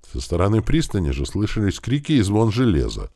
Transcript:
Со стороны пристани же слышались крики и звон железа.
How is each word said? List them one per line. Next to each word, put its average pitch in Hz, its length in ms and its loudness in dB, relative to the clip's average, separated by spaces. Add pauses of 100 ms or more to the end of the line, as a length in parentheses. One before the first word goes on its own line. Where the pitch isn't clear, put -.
(120)
Со - 80 -6
стороны 101 420 0
пристани 101 480 0
же 67 160 -2
слышались 104 540 -2
крики 147 320 -2
и 127 100 4
звон 107 300 2
железа. 73 640 0